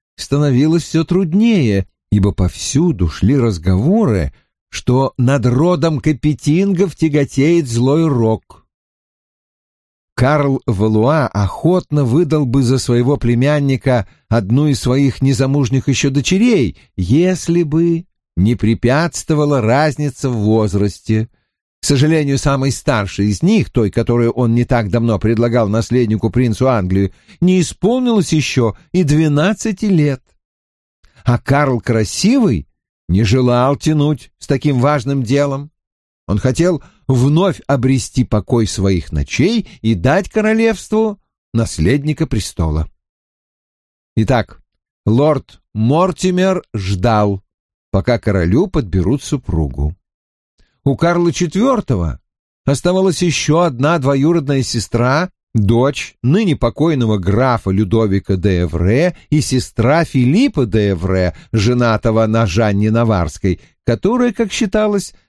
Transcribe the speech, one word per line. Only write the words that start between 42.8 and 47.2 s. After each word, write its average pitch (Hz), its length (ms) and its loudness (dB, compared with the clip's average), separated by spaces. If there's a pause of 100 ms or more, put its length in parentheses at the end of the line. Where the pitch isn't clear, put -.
Итак, 110 440 0 (460)
лорд 135 540 0 (140)
Мортимер 180 880 0 (100)
ждал, 101 680 -2 (480)